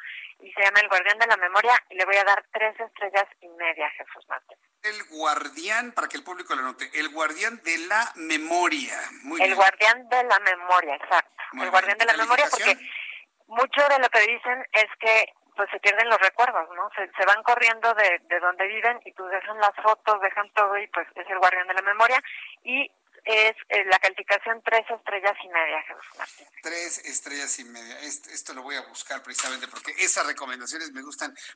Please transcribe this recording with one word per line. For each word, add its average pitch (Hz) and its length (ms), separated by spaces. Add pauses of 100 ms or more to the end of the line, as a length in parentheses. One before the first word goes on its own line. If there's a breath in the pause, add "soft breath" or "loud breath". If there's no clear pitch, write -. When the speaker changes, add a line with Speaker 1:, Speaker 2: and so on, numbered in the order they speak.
(400 loud breath)
Speaker 1:
y 190 140
se 208 100
llama 196 160
El 208 100
Guardián 196 300
de 233 80
la 220 100
Memoria, 208 400 (140)
y 185 40
le 185 100
voy 196 100
a 202 80
dar 196 280
tres 220 280
estrellas 202 480 (140)
y 175 80
media, 165 420
Jesús - 380
Martín. - 280 (240)
Speaker 2:
El 214 300
Guardián, 156 800
para 160 160
que 147 100
el 147 60
público 180 320
lo 135 80
note, 131 320
El 151 140
Guardián 160 540
de 165 220
la 214 300
Memoria. 160 800 (260)
Muy 160 180
Speaker 1:
El 190 80
Speaker 2:
bien. 185 80
Speaker 1:
Guardián 214 520
de 247 140
la 214 160
Memoria, 180 560
exacto. - 560
Speaker 2:
Muy 214 140
Speaker 1:
El 185 40
Speaker 2:
bien. - 20
Speaker 1:
Guardián 190 280
de 226 60
la 226 80
Memoria, 240 360
Speaker 2:
¿Calificación? 202 300
Speaker 1:
porque - 120 (560 loud breath)
mucho 247 420
de 277 100
lo 247 100
que 226 120
dicen 240 500
es 214 160 (140)
que, 226 240 (320)
pues, - 120
se 202 120
pierden 208 280
los 220 100
recuerdos, 190 540
¿no? 185 220
Se, 190 160
se 196 140
van 208 180
corriendo 233 500
de, 196 260 (100)
de 175 100
donde 180 260
viven 220 380
y, - 80
pues, 185 180
dejan 196 300
las 202 240
fotos, 214 380
dejan 202 320
todo 202 240
y, 208 100
pues, 165 180 (100)
es 180 140
El 190 80
Guardián 180 300
de 185 60
la 190 80
Memoria. 226 420 (400 loud breath)
Y 262 260 (360)
es, 220 280 (140)
eh, 202 180
la 185 140
calificación 202 640
tres 226 260
estrellas 202 540
y 185 60
media, 160 340
Jesús - 220 (120)
Martín. - 300 (160)
Speaker 2:
Tres 170 360
estrellas 143 600
y 127 60
media. 120 340
Est-, 147 280
esto 160 260
lo 131 100
voy 139 140
a 127 60
buscar - 380
precisamente 127 460
porque 120 320
esas 185 260
recomendaciones 143 680
me 131 100
gustan. 147 320 (200 loud breath)